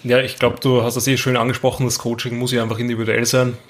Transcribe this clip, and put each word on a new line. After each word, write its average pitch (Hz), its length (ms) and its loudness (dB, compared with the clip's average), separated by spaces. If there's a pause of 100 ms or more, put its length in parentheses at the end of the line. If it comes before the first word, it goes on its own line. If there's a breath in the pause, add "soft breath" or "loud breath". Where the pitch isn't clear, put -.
ja, 123 160 4
ich - 180 -4
glaub, 120 220 0
du 127 220 4
hast 120 140 0
das 120 120 -2
eh 131 80 4
schön 127 200 0
angesprochen, 123 480 0
das 120 140 -2
Coaching 117 400 -6
muss 123 140 -4
ja 117 100 2
einfach 110 160 -4
individuell 117 480 0
sein, 127 280 2 (160)